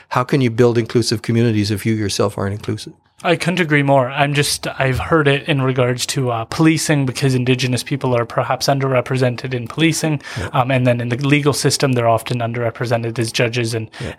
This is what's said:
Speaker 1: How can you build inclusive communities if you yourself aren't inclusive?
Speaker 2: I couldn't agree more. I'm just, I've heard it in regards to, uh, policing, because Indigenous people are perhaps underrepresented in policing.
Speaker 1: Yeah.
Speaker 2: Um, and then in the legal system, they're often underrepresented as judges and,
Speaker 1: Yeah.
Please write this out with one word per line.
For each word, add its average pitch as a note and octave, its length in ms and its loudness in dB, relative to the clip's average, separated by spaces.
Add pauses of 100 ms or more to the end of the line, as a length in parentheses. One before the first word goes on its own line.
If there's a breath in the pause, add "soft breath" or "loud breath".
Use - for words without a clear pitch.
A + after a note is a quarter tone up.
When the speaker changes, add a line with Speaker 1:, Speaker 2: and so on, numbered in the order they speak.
Speaker 1:
How B2+ 160 0
can C#3+ 160 0
you B2 100 2
build A#2 280 4
inclusive A2+ 420 0
communities A2+ 500 2
if G2+ 140 -4
you A2+ 100 0
yourself G#2 440 -2
aren't G2+ 160 -2
inclusive? G#2+ 400 -8 (280)
Speaker 2:
I F3 140 2
couldn't F3 240 -2
agree D3 220 2
more. C#3 280 2
I'm C#3+ 240 0
just, - 320 -2
I've C3 320 -2
heard D#3 300 2
it C#3 200 0
in C#3 140 0
regards B2+ 440 0
to, C3 240 -2
uh, A2+ 140 -4
policing, D#3 600 2
because C3 280 0
Indigenous B2+ 480 0
people C3 320 -2
are A#2 120 0
perhaps C3 400 -2
underrepresented C3 880 0
in A#2 120 -6
policing. D#3 540 0 (160)
Speaker 1:
Yeah. F2+ 120 -6
Speaker 2:
Um, C3 220 0
and B2+ 160 2
then A#2+ 140 4
in A#2+ 80 -4
the A#2+ 80 0
legal C#3+ 380 2
system, - 380 0
they're A#2+ 160 2
often A2+ 320 0
underrepresented A#2 800 -4
as A2+ 140 -2
judges A#2 400 0
and, A2+ 160 -6 (120 loud breath)
Speaker 1:
Yeah. A#2 180 -8